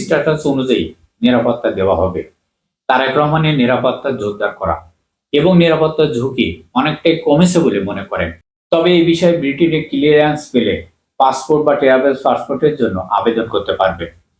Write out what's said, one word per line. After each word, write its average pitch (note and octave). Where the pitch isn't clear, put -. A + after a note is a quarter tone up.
স্ট্যাটাস D#3
অনুযায়ী B2+
নিরাপত্তা A#2
দেওয়া F#2+
হবে। E2+
তারেক C3
রহমানের D3+
নিরাপত্তা B2
জোরদার G#2
করা E2+
এবং D#3+
নিরাপত্তা D#3
ঝুঁকি A#2+
অনেকটাই -
কমেছে F3
বলে G#2
মনে G2
করেন। F2
তবে E3
এই E3
বিষয়ে E3+
ব্রিটেনে D#3
ক্লিয়ারেন্স D3
পেলে G#2+
পাসপোর্ট D3+
বা D3
ট্রাভেল C3+
পাসপোর্টের C#3+
জন্য F#2+
আবেদন A2
করতে G2+
পারবে। F#2